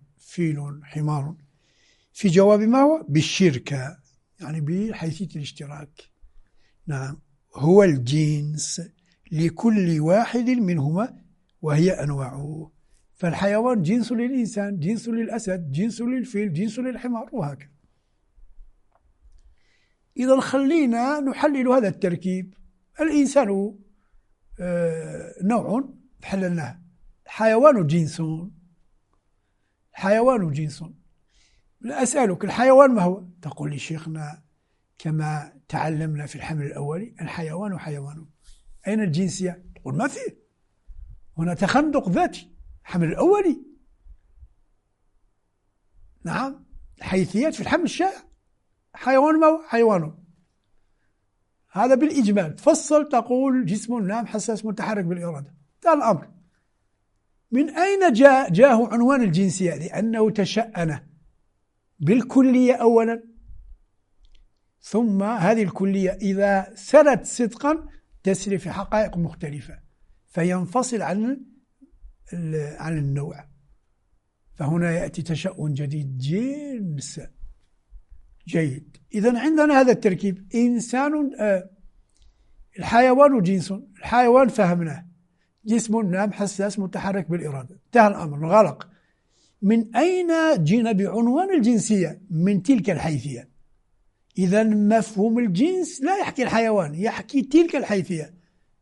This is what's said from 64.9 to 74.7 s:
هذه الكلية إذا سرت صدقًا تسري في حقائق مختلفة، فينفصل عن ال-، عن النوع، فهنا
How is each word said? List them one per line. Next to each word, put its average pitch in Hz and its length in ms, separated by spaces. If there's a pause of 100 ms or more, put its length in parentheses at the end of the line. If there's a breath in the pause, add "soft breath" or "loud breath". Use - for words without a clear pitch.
هذه 214 400
الكلية 190 480
إذا 196 640
سرت 285 520
صدقًا 285 640 (340 soft breath)
تسري 190 360
في 175 120
حقائق 196 460
مختلفة، 151 640 (480)
فينفصل 180 760
عن 214 420 (880)
ال-، 156 460
عن 160 200
النوع، 143 500 (1080)
فهنا 170 380